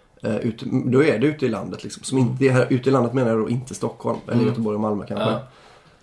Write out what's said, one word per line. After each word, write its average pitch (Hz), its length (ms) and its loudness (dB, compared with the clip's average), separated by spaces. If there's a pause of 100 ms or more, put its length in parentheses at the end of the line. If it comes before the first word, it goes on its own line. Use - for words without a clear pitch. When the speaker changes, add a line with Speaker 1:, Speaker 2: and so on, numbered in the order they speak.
(220)
Speaker 1:
Eh, 110 140 -2
ut, - 300 -4
då 127 380 2
är 131 140 2
det 127 80 2
ute 151 200 0
i - 20 0
landet, 98 360 -6
liksom. - 200 -14
Som 131 140 -2
inte, 127 260 2
det 131 60 6
här, 127 200 4
ute 131 180 2
i 135 40 4
landet 120 200 2
menar 127 180 2
jag 113 80 2
då 110 100 0
inte 120 260 -4
Stockholm 117 500 -6
eller 120 100 -4
Speaker 2:
Mm. 120 140 4
Speaker 1:
Göteborg 113 260 0
och 104 60 -2
Malmö 104 280 -2
kanske. 107 220 -2
Speaker 2:
Ja. - 100 -2 (640)